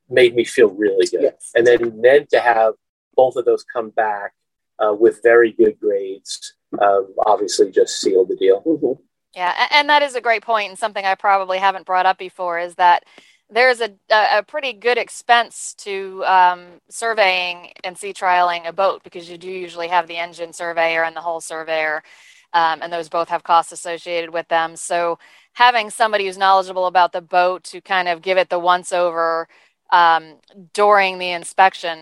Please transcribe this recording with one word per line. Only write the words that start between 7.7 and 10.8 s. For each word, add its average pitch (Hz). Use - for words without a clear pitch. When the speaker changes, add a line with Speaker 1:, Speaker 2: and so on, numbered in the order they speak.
Speaker 1:
just -
sealed 92
the 92
deal. 95
Speaker 2:
Mm-hmm. 147
Speaker 3:
Yeah, 180
a-, -
and 294
that 294
is 269
a 247
great 220
point, 208
and 190
something 202